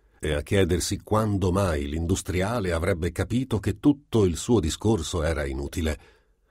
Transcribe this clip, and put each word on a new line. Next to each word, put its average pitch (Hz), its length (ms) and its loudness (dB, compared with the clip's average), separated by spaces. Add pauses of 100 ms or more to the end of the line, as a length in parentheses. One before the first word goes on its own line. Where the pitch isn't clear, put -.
(180)
e 78 160 -2
a 71 80 -2
chiedersi 90 600 0
quando 101 480 0
mai 85 360 0
l'industriale 90 840 -2
avrebbe 85 400 0
capito 110 480 -2
che 98 200 -2
tutto 143 440 2
il 85 140 2
suo 117 220 2
discorso 85 600 0
era 76 240 -2
inutile. 71 540 -4 (520)